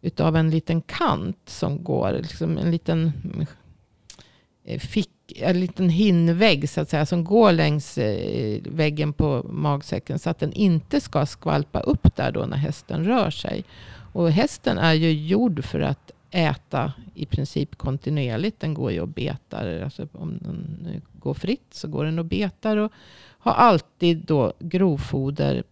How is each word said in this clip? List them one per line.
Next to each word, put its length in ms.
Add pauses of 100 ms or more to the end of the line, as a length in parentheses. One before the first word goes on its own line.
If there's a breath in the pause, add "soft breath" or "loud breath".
utav 360
en 120
liten 320
kant 640
som 380
går, 280 (100)
liksom 360
en 140
liten, 400 (1500 soft breath)
eh, 160
fick-, 300 (260)
en 240
liten 300
hinnvägg, 800
så 120
att 80
säga, 160
som 180
går 280
längs, 460
eh, 680
väggen 480
på 360
magsäcken, 680
så 100
att 100
den 140
inte 480
ska 240
skvalpa 540
upp 360
där 160
då 140
när 120
hästen 480
rör 240
sig. 340 (500 loud breath)
Och 180
hästen 460
är 160
ju 180
gjord 520
för 160
att 320 (200)
äta 640 (200)
i 120
princip 500
kontinuerligt. 840
Den 140
går 180
ju 100
och 60
betar. 760
Alltså, 280
om 300
den 420
nu 180 (180)
går 140
fritt, 400
så 140
går 180
den 140
och 60
betar 520
och 140 (480 loud breath)
har 140
alltid 720
då 340
grovfoder 1120